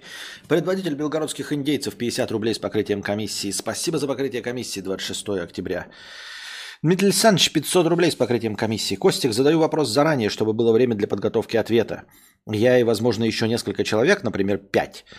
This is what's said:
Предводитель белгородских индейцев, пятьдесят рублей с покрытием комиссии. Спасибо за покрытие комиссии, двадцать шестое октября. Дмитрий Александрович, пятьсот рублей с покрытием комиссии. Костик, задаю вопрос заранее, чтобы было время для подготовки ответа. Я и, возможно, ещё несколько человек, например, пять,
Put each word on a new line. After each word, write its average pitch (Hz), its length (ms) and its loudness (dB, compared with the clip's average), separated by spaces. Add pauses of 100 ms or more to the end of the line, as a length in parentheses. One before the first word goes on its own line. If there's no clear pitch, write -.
(480)
Предводитель 170 460 0
белгородских 147 580 -6
индейцев, 139 440 -2
пятьдесят 117 360 -2
рублей 110 220 0
с - 40 -6
покрытием 101 440 -2
комиссии. 101 480 -4
Спасибо 110 480 -4
за 139 80 -4
покрытие 127 340 -4
комиссии, 120 400 -6
двадцать 95 260 -6
шестое 98 360 -4
октября. 87 460 -6 (920)
Дмитрий 185 260 4
Александрович, 196 440 4
пятьсот 160 340 2
рублей 170 240 4
с - 40 0
покрытием 113 420 0
комиссии. 107 380 -2
Костик, 135 400 2
задаю 143 240 4
вопрос 151 320 2
заранее, 135 400 2
чтобы 110 240 0
было 117 180 4
время 120 220 4
для 101 120 -2
подготовки 107 520 0
ответа. 92 460 0 (420)
Я 110 320 4
и, 120 60 4
возможно, 113 400 2
ещё 113 200 0
несколько 107 400 -2
человек, 127 380 2
например, 98 340 0
пять, - 480 -4 (140)